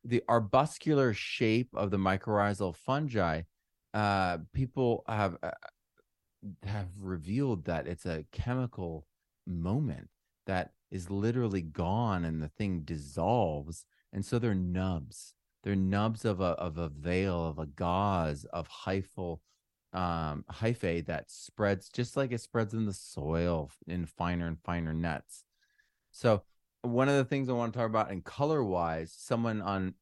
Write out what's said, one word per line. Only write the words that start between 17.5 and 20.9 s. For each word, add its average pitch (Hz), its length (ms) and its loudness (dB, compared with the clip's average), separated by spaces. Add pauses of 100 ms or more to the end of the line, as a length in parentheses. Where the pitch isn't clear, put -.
a 78 80 -4
gauze, 87 800 0
of - 220 -6
hyphal, 92 720 -4 (540)
um, 85 580 -2
hyphae 95 540 -2